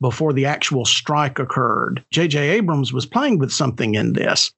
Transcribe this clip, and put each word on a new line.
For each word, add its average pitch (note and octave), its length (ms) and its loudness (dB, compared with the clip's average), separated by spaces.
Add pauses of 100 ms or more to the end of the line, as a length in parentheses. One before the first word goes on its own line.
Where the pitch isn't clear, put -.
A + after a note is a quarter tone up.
before C#3+ 320 0
the C3+ 140 0
actual C#3+ 380 -2
strike D3 560 0
occurred. A#2+ 720 -2
J E3 160 2
J D3 220 0
Abrams E3 420 0
was B2+ 140 -4
playing B3 320 2
with C3+ 140 0
something B2 440 0
in A2+ 160 0
this." - 460 0